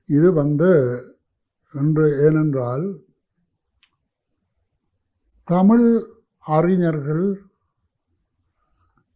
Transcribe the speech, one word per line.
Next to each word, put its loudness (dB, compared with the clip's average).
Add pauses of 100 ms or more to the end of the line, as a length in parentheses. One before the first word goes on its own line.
இது 2
வந்து 0 (760)
இன்று, 0
ஏனென்றால் -2 (2500)
தமிழ் 2 (340)
அறிஞர்கள் -2 (1800)